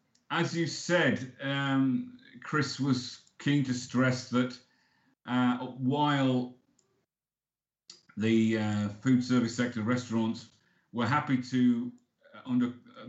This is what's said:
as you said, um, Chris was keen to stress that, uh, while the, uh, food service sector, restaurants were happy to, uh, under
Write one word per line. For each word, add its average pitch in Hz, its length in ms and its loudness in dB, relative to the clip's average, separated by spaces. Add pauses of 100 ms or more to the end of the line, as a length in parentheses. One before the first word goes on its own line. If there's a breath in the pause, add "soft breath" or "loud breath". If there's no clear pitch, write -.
(320)
as 151 240 0
you 165 100 0
said, 147 680 0 (100)
um, 135 760 0 (240)
Chris - 380 -2
was 135 400 -2 (180)
keen 143 280 2
to 127 80 0
stress 127 560 -2
that, 123 280 0 (720)
uh, 123 300 2
while 131 1000 0 (1600)
the, 113 420 2
uh, 104 300 0 (140)
food 127 200 4
service 120 320 2
sector, 117 280 -2
restaurants 113 680 -2 (460)
were 117 120 -2
happy 139 360 0
to, 123 500 2 (420)
uh, 110 160 -14
under 123 220 2 (380)